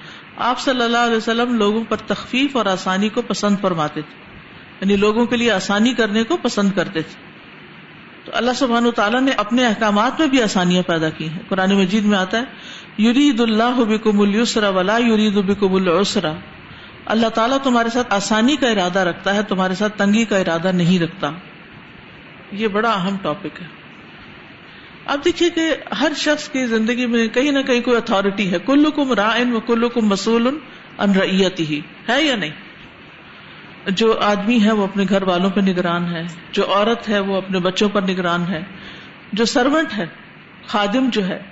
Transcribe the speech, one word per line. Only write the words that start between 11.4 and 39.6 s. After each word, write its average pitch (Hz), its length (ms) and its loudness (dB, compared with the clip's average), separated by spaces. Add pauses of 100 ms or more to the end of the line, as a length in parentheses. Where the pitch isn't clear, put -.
قرآن 190 240 2
مجید 202 320 2
میں 208 120 4
آتا 190 240 -2
ہے، - 20 -4 (580)
"یرید 240 380 4
اللہ 233 380 2
بکم 214 440 2
الیسر 214 420 2
ولا 190 340 2
یرید 220 360 2
بکم 196 420 2
العسر"، 190 500 2 (800)
اللہ 226 220 0
تعالیٰ 233 360 0
تمہارے 240 260 2
ساتھ 240 240 -2
آسانی 220 420 2
کا 262 140 0
ارادہ 190 300 0
رکھتا 185 360 0
ہے، 208 80 0
تمہارے 185 320 -2
ساتھ 208 220 -4
تنگی 208 280 2
کا 208 120 0
ارادہ 170 340 0
نہیں 180 280 2
رکھتا۔ 165 320 -4 (1200)
یہ 208 160 -4
بڑا 214 220 0
اہم 196 280 -2
topic 151 440 -8
ہے۔ 165 60 -14 (1400)
اب 285 200 -4
دیکھیے 339 240 2
کہ 320 260 0 (240)
ہر 311 160 0
شخص 294 340 -2
کی 262 180 -2
زندگی 226 380 0
میں 233 220 0
کہیں 254 240 0
نہ 277 100 0
کہیں 254 200 0
کوئی 240 160 2
اتھارٹی 202 540 0
ہے۔ 185 140 0
کلکم 294 480 2
راعٍ 226 380 0
و 226 80 0
کلکم 233 480 0
مسئول 233 520 0 (380)
عن 202 140 0
رعیتہ، 185 600 0 (360)
ہے 269 140 2
یا 277 120 0
نہیں؟ 156 160 -6 (1400)
جو 220 320 2
آدمی 208 440 2
ہے 214 80 4
وہ 214 120 2
اپنے 196 260 -2
گھر 196 120 2
والوں 185 280 2
پہ 196 120 0
نگران 175 540 0
ہے، 165 80 -6 (280)
جو 196 220 0
عورت 214 360 0
ہے 208 100 0
وہ 196 180 -2
اپنے 190 220 -2
بچوں 185 300 0
پر 202 120 0
نگران 180 460 -2
ہے، 175 160 -4 (680)
جو 220 120 0
servant 254 520 0